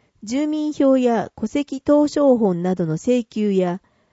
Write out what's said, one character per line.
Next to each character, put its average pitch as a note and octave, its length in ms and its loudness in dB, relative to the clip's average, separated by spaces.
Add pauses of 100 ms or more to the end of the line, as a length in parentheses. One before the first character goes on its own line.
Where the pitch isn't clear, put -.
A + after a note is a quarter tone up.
(240)
住 B3+ 220 -4
民 D4+ 280 -4
票 C4+ 240 4
や A#3 380 0
戸 - 120 -6
籍 C#4+ 300 -6
謄 D4 600 2
本 F#3 240 0
な F3+ 140 -2
ど F3+ 100 -2
の D#3+ 80 -2
請 B3 300 -2
求 G#3+ 280 -4
や、 F3+ 300 -2 (320)